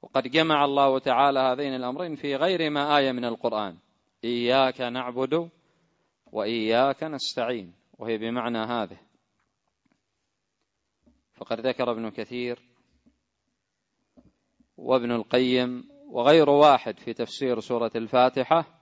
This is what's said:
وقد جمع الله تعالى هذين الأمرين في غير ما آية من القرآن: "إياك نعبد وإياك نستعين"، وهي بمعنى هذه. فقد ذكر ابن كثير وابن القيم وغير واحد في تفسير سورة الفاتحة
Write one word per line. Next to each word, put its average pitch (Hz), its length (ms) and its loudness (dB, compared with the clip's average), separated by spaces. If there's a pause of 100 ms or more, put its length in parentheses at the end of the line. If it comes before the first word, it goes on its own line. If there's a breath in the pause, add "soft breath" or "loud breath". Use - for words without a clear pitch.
وقد - 200 -2
جمع 151 420 2
الله 139 340 2
تعالى 135 400 2
هذين 131 360 -2
الأمرين 135 420 -8
في 139 200 -6
غير 165 340 0
ما 147 280 2
آية 135 140 2
من 123 120 -6
القرآن: 107 540 -4 (460)
"إياك 123 560 0
نعبد 127 680 -4 (840)
وإياك 113 720 0
نستعين"، 123 720 -8 (240)
وهي 110 200 -4
بمعنى 117 400 -4
هذه. 110 400 -6 (2250)
فقد - 260 -8
ذكر 123 300 -2
ابن 113 200 -6
كثير 120 520 -8 (2250)
وابن 123 360 -2
القيم 127 760 -2 (180)
وغير 143 440 4
واحد 143 480 6
في - 140 -10
تفسير 120 480 -4
سورة 117 340 -4
الفاتحة 127 680 2 (180)